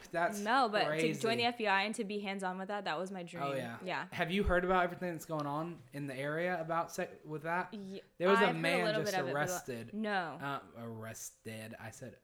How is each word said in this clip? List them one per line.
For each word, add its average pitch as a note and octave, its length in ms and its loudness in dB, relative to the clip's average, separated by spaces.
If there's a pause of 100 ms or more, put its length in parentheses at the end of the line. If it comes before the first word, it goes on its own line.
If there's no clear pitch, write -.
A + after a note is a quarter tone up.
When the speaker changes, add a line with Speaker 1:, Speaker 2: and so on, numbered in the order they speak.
(120)
Speaker 1:
that's E3+ 280 0
Speaker 2:
No, A#3 280 4
but G3+ 200 2
Speaker 1:
crazy. D#3 260 2
Speaker 2:
to - 60 -4
join A3+ 180 2
the A#3+ 80 2
F A#3+ 140 2
B G#3+ 80 0
I G3 160 6
and G#3+ 100 -2
to A#3 100 -2
be G#3 160 -4
hands-on G3 380 -4
with F#3+ 120 -6
that, G#3 160 -4
that D#3+ 120 0
was F#3 140 -4
my F#3+ 100 -8
dream. E3+ 240 -6
Speaker 1:
Oh, C#3 80 0
yeah. A#2+ 220 -4 (100)
Speaker 2:
Yeah. D#3+ 260 -2
Speaker 1:
Have E3+ 200 0
you G3+ 100 4
heard F3+ 240 4
about F3+ 180 6
everything F3 280 -2
that's D#3+ 140 -6
going D#3 200 -2
on D#3 320 -2 (160)
in C#3+ 140 -6
the C3 100 -6
area E3 420 0
about E3 320 0
sex - 220 -4 (100)
with D#3 200 -8
that? F3 280 -2
Speaker 2:
Ye-, G2+ 300 -10 (160)
Speaker 1:
There E3+ 120 4
was G#3+ 100 8
a - 20 8
Speaker 2:
I've G#3 60 8
heard E3 80 4
a E3 40 -2
Speaker 1:
man F3 260 4
Speaker 2:
little - 180 2
Speaker 1:
just F#3+ 100 -2
Speaker 2:
bit F#3 80 2
of F3 60 0
it, E3+ 60 -2
but C#3+ 60 0
Speaker 1:
arrested. C3+ 540 -2
Speaker 2:
No. F#3+ 500 -2
Speaker 1:
Uh, C#3 160 -2 (240)
arrested. A2 960 -10
I A2 120 -10
said A#2 320 -14